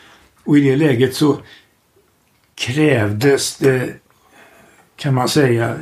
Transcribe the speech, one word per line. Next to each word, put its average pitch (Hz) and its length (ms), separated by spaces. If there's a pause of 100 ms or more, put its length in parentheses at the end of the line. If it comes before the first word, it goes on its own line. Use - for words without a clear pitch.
(440)
Och 147 140
i - 20
det 135 160
läget 131 380
så 143 220 (1200)
krävdes 127 1040
det, 131 320 (1080)
kan 139 180
man 123 140
säga, 120 540